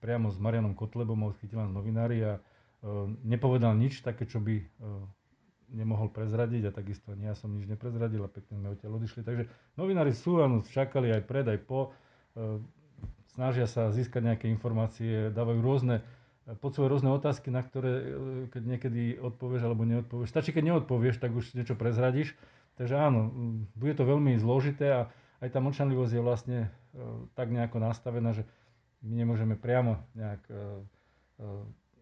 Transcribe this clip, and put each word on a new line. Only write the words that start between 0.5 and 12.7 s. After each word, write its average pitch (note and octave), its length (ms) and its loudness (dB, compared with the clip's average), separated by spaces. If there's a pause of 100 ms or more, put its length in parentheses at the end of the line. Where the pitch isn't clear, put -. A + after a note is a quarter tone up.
Kotlebom, A2 480 -2
ho G#2 160 -2
chytil G#2+ 240 -6
len G2 80 -4
novinári A2+ 560 0
a, G#2 80 -2
e, F#2 40 -8 (840)
nepovedal A#2+ 480 4
nič B2 320 2
také, A#2 240 -4
čo - 80 -4
by, G#2+ 240 0
e, E2+ 40 -8 (1000)
nemohol A2 480 -2
prezradiť, A2+ 580 -2
a F#2+ 60 -8
takisto G2+ 400 -10
ani G2+ 100 -8
ja G#2+ 80 -4
som G#2 160 -8
nič G2+ 160 -6
neprezradil A2+ 560 -4
a G2 80 -8
pekne G2+ 300 -12
sme G2 160 -6
odtiaľ G#2+ 240 -8
odišli. A2+ 240 -6
Takže A#2+ 240 -4 (260)
novinári E3+ 380 2
sú, E3+ 260 2
áno, C3 220 6
čakali C3 500 0
aj G#2+ 140 4
pred, C3+ 240 -2
aj G#2+ 160 2
po, C3 260 -2 (460)
e, A2 240 -4 (720)